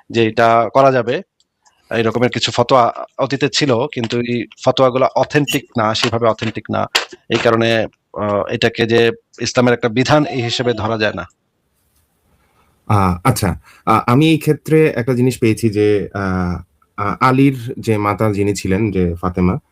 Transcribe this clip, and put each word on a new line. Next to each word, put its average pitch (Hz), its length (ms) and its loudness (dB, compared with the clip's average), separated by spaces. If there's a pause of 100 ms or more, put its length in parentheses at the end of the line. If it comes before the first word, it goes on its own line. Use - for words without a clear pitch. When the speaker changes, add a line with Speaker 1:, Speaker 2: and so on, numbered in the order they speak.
(100)
Speaker 1:
যে 113 160 2
এটা 113 480 2
করা 135 180 6
যাবে। 127 300 -2 (680)
এরকমের 113 400 0
কিছু - 220 -6
ফতোয়া - 540 2 (120)
অতীতে 135 300 -2
ছিল, 131 380 0
কিন্তু 120 340 -4
এই 120 260 -4 (180)
ফতোয়াগুলো 131 500 2
অথেন্টিক 135 640 -2
না, 110 160 0
সেভাবে 117 340 0
অথেন্টিক 110 420 -4
না। 104 160 -4 (420)
এই 113 140 0
কারণে, 113 440 2 (260)
আহ, 101 380 -2
এটাকে 117 360 0
যে 117 240 4 (300)
ইসলামের 120 340 2
একটা 120 140 -2
বিধান 127 360 2
এই 135 180 -6
হিসেবে 120 300 -2
ধরা 107 260 -4
যায় 104 160 0
না। 98 140 -10 (1600)
Speaker 2:
আহ, 95 380 0
আচ্ছা, 107 360 0 (260)
আহ, 110 200 2
আমি 147 240 4
এই 156 80 2
ক্ষেত্রে 151 500 0
একটা 120 260 -2
জিনিস 123 240 0
পেয়েছি 113 300 2
যে, 104 460 0
আহ, 92 480 -4 (340)
আহ, 101 240 -6
আলীর 131 580 2
যে 110 200 -2
মাতা 104 340 0
যিনি 101 220 0
ছিলেন, 98 360 -2
যে 90 240 0
ফাতেমা, 90 440 -2 (140)